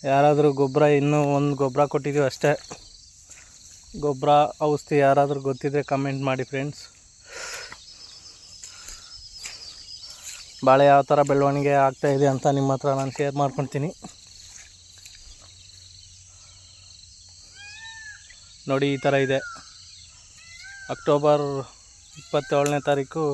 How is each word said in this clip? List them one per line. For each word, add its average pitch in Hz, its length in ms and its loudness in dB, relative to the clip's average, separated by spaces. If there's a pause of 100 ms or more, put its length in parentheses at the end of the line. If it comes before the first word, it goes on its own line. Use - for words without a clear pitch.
ಯಾರಾದರೂ 147 400 4 (100)
ಗೊಬ್ಬರ, 143 260 2 (140)
ಇನ್ನೂ 147 200 2 (180)
ಒಂದು 143 240 0
ಗೊಬ್ಬರ 139 220 0 (100)
ಕೊಟ್ಟಿದ್ದೀವಿ 143 360 0
ಅಷ್ಟೇ. - 220 0 (1500)
ಗೊಬ್ಬರ, 143 260 -2 (360)
ಔಷಧಿ 151 380 -2
ಯಾರಾದರೂ 139 440 2
ಗೊತ್ತಿದ್ರೆ 139 340 -4 (100)
ಕಾಮೆಂಟ್ 135 360 -4
ಮಾಡಿ 131 220 -2
ಫ್ರೆಂಡ್ಸ್. 139 320 -8 (3750)
ಬಾಳೆ 135 240 8
ಯಾವ 139 200 8
ಥರ 147 200 4
ಬೆಳವಣಿಗೆ 139 440 2 (120)
ಆಗ್ತಾಯಿದೆ 139 460 2
ಅಂತ 131 140 -4 (120)
ನಿಮ್ಮ 135 160 0
ಹತ್ರ 139 260 -2
ನಾನು 135 180 -4
ಶೇರ್ 143 220 -2
ಮಾಡ್ಕೊಳ್ತೀನಿ. 143 500 -4 (4000)
ನೋಡಿ 139 240 0
ಈ 131 100 -8
ಥರ 143 100 2 (120)
ಇದೆ. 135 120 -2 (1600)
ಅಕ್ಟೋಬರ್ 147 500 2 (800)
ಇಪ್ಪತ್ತೇಳನೇ 143 680 -2
ತಾರೀಕು 143 460 -2